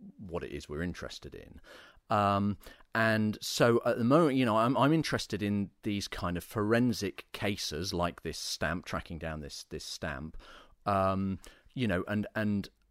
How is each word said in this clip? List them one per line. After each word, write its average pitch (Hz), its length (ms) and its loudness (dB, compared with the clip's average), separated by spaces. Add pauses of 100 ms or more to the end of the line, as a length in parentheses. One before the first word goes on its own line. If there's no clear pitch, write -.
(180)
what 85 240 -8
it 57 100 -10
is 73 160 -10
we're 73 140 -4
interested - 520 -8
in. - 260 -18 (480)
Um, 101 480 4 (380)
and 110 480 2
so 117 420 4
at 120 140 2
the 117 60 0
moment, 139 320 6
you 131 100 4
know, 110 100 2
I'm, 120 200 4
I'm 135 160 6
interested 117 500 0
in 101 260 2 (140)
these 101 260 -2
kind 87 300 -4
of 82 60 -8
forensic 110 880 0
cases 95 600 -4
like 87 300 -2
this - 160 -6
stamp, - 480 -4
tracking 90 320 -6
down 78 220 -6
this, - 280 -14
this 76 160 -10
stamp, 78 540 -8 (480)
um, 95 540 2 (340)
you 127 120 -2
know, 92 220 2
and, 104 260 0
and, 104 360 0 (200)